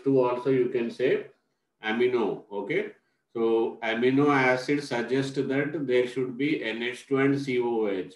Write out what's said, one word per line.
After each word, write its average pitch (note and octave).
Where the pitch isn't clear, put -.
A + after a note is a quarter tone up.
two C3+
also B2
you B2+
can A#2
say D3+
amino. A2+
Okay. D3
So A2+
amino C3
acid C3
suggests B2+
that C#3+
there B2
should B2
be D3
N A2+
H A#2+
two C3+
and C#3
C C3
O A#2
H, F#2+